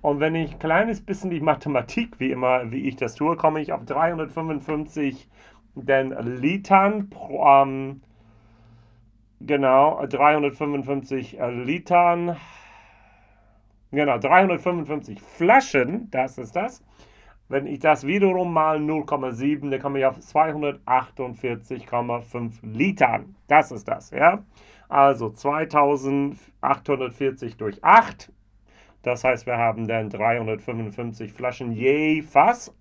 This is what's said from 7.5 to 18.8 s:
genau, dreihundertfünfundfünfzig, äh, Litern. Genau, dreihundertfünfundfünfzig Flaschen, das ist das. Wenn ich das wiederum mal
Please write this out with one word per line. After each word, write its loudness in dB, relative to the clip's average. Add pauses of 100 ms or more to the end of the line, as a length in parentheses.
genau, 4
dreihundertfünfundfünfzig, 0
äh, -2
Litern. 0 (1500)
Genau, 0
dreihundertfünfundfünfzig 0
Flaschen, 2
das -4
ist -10
das. -6 (640)
Wenn -2
ich -8
das 2
wiederum 2
mal 2